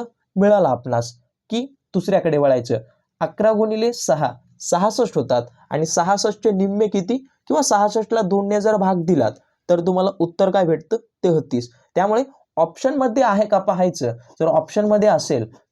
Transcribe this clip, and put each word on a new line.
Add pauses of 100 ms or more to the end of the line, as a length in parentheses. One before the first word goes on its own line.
(360)
मिळाला
आपणास (360)
की (180)
दुसऱ्याकडे
वळायचं. (420)
अकरा
गुणिले
सहा, (260)
सहासष्ट
होतात (280)
आणि
सहासष्टचे
निम्मे
किती
किंवा
सहासष्टला
दोनने
जर
भाग
दिलात, (380)
तर
तुम्हाला (100)
उत्तर
काय
भेटतं,
तेहतीस. (260)
त्यामुळे (340)
ऑप्शनमध्ये
आहे
का
पाहायचं,
जर
ऑप्शनमध्ये
असेल, (220)